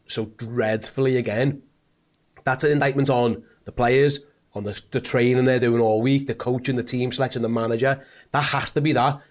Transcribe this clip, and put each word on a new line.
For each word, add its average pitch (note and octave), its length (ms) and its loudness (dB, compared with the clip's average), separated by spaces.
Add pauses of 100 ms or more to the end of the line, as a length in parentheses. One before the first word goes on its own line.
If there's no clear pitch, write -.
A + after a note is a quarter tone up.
so A2 200 -4 (120)
dreadfully A#2+ 800 -2
again, B2 460 -2 (800)
that's C3+ 200 -2
an D3+ 80 2
indictment C#3 380 0
on A#2+ 340 2 (220)
the - 60 -14
players, C3+ 480 2 (340)
on G#2 120 -8
the, G2+ 140 -8 (120)
the C3 100 -2
training B2+ 440 2
they're B2+ 140 4
doing A#2 220 2
all A2 200 2
week, C3+ 260 0
the A#2 80 -6
coaching, B2+ 400 -4
the A#2+ 80 -4
team B2 280 -4
selection, B2 300 -4
the A2+ 80 -2
manager. A#2 540 0 (280)
That C#3+ 120 0
has - 280 -2
to D3+ 100 -2
be D3+ 120 0
that, C3+ 260 0 (120)